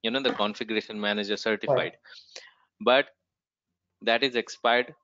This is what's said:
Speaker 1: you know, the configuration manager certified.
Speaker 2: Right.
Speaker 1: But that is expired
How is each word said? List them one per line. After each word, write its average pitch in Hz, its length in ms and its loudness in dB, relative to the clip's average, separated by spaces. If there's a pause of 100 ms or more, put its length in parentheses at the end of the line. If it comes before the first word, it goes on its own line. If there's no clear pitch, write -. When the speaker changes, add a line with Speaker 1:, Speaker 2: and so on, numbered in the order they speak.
Speaker 1:
you 113 80 -2
know, 131 100 -2
the 131 120 0
configuration 107 680 -4
manager 104 340 -2
certified. 110 420 -2
Speaker 2:
Right. 80 180 -4 (840)
Speaker 1:
But 123 260 4 (960)
that 117 200 2
is 127 120 0
expired 120 580 0 (100)